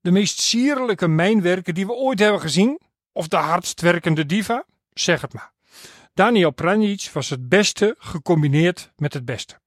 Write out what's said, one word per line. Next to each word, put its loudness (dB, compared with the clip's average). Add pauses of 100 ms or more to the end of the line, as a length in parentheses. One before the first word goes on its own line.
De 0
meest 2
sierlijke 0
mijnwerken 2
die -2
we -6
ooit -2
hebben 2
gezien, 0 (320)
of -6
de -4
hardst -2
werkende 2
diva, -2 (280)
zeg 0
het -12
maar. -18 (600)
Daniel 4
Pranjic -2
was -6
het -8
beste 2
gecombineerd 0
met -6
het -10
beste. -12